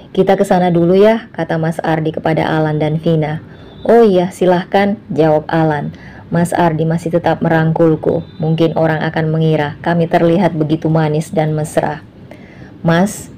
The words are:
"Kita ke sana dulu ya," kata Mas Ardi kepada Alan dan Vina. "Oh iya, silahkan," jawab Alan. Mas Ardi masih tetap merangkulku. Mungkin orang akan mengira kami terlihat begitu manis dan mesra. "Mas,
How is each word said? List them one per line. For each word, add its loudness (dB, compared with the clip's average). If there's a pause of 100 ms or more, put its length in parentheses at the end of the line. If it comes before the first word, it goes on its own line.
(120)
"Kita 2
ke 0
sana 2
dulu 4
ya," 2
kata -6
Mas -4
Ardi -2
kepada -2
Alan -2
dan -2
Vina. -2 (480)
"Oh 6
iya, 2
silahkan," 0 (100)
jawab 2
Alan. -2 (360)
Mas 0
Ardi 0
masih -4
tetap 0
merangkulku. 0 (160)
Mungkin 0
orang -2
akan -4
mengira 0
kami 0
terlihat 2
begitu -2
manis -2
dan -2
mesra. -2 (800)
"Mas, 0 (100)